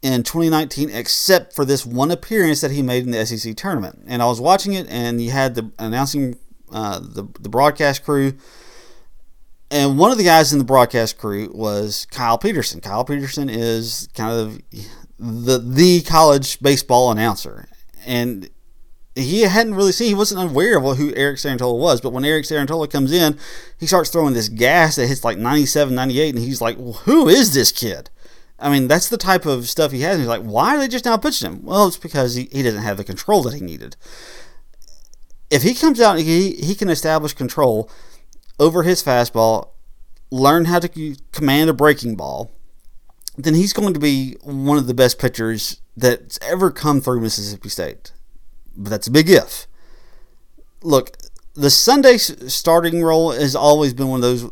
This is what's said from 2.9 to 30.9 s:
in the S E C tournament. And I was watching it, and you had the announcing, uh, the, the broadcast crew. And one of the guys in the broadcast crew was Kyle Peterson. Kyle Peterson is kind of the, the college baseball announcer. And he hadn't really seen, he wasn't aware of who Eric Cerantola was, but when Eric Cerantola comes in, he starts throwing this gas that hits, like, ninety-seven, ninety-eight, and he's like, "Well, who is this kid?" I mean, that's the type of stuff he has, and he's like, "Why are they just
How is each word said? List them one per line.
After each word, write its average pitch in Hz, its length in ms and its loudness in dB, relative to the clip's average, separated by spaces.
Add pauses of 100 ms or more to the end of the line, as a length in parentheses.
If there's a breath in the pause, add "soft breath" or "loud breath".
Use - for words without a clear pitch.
in 123 60 -4
the 117 80 -4
S 110 140 -4
E 113 40 -4
C 110 180 -8
tournament. 139 520 -8
And 120 160 -4
I 117 40 4
was 120 140 0
watching 190 320 2
it, 190 160 -6
and 120 320 -4
you 117 100 -4
had 135 240 -2
the 110 240 -8
announcing, 127 600 -4 (320)
uh, 104 300 -8
the, 101 280 -12 (120)
the 104 80 -12
broadcast 143 560 0
crew. 139 300 -2 (1400 soft breath)
And 139 280 2
one 208 140 6
of 240 60 2
the 202 60 2
guys 160 280 6
in 143 60 2
the 135 60 2
broadcast 120 540 2
crew 104 340 -6
was 104 580 -6
Kyle 117 280 0
Peterson. - 420 -4
Kyle 107 240 -4
Peterson 139 440 -6
is 113 680 -4
kind 113 160 -6
of 110 300 -6 (580 loud breath)
the, 120 400 -2
the 151 440 4
college 151 580 4
baseball 127 500 2
announcer. 107 580 -4 (380)
And 120 420 -4 (680)
he 143 240 -2
hadn't 214 340 2
really 190 160 2
seen, 233 160 0
he 202 80 2
wasn't 196 340 -2
aware 170 300 2
of 135 180 0
who 143 200 -2
Eric 139 220 0
Cerantola 123 380 -2
was, 135 240 2
but 123 120 -6
when 127 120 -4
Eric 151 200 0
Cerantola 151 440 -4
comes 135 220 0
in, 156 260 2 (400 loud breath)
he 165 120 -10
starts 170 220 2
throwing 151 240 0
this 110 140 -2
gas 143 460 2
that 123 140 0
hits, - 160 -2
like, 110 140 -2
ninety-seven, 135 540 2
ninety-eight, 127 440 0
and 117 80 -2
he's 127 160 -4
like, 117 180 -2
"Well, 123 140 -10
who 277 360 4
is 214 240 6
this 131 200 4
kid?" 95 380 -8 (500 soft breath)
I 143 100 -2
mean, 135 160 2
that's 160 220 2
the - 80 -2
type 185 280 0
of 127 240 -2
stuff 151 220 0
he 135 120 -6
has, 180 120 0
and 156 80 0
he's 120 60 -2
like, 113 140 -4
"Why 131 340 0
are - 20 0
they 277 80 0
just 240 180 -6